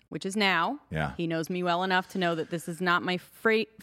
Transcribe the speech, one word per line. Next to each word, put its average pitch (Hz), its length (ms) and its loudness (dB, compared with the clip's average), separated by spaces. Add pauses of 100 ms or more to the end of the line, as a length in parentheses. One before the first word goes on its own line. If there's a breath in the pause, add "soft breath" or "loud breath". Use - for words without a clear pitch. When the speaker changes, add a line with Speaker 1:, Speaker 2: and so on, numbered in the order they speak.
Speaker 1:
which 160 180 -6
is 190 100 -6
now. 196 420 2 (120)
Speaker 2:
Yeah. 151 260 -2
Speaker 1:
He 175 80 -2
knows 165 240 -2
me 180 140 -4
well 175 200 0
enough 185 260 0
to 196 100 -6
know 170 160 2
that 156 160 -4
this 170 160 -6
is 165 120 -8
not 180 220 2
my 180 160 -2
fra-, 220 480 0 (160)